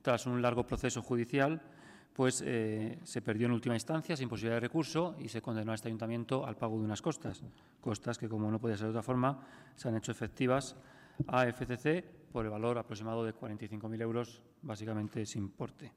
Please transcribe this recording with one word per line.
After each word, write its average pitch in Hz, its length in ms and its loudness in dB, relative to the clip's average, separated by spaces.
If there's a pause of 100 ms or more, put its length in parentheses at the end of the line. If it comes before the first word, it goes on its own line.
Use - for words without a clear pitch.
tras 120 240 2
un 123 160 2
largo 120 260 4
proceso 120 360 0
judicial, 139 580 2 (540)
pues, 127 320 4
eh, 110 560 0
se - 180 -4
perdió 110 260 2
en 120 60 6
última 117 220 2
instancia 160 420 0
sin 131 120 -2
posibilidad 113 280 0
de 117 40 2
recurso 160 580 2
y 143 100 -8
se 117 140 -4
condenó 110 300 -2
a - 20 2
este 110 140 -4
ayuntamiento 117 580 0
al 113 100 -6
pago 110 220 0
de 110 60 2
unas 107 180 0
costas, 120 400 -4 (400)
costas 117 340 -2
que, 110 140 -6
como 107 200 0
no 110 80 2
podía 110 200 0
ser 110 80 -2
de 110 40 0
otra 113 120 0
forma, 131 380 2 (340)
se - 140 -4
han 113 80 2
hecho 113 160 -2
efectivas 127 600 0 (520)
a 127 220 4
F 120 180 -2
C 120 100 -2
C 160 280 2 (280)
por 113 140 0
el 107 40 -2
valor 117 280 0
aproximado 113 460 -4
de 110 100 -2
cuarenta 110 320 -8
y - 20 -10
cinco 110 220 -8
mil 113 100 -4
euros, 117 420 -2 (200)
básicamente 110 580 -4
ese 107 180 -4
importe. - 580 -6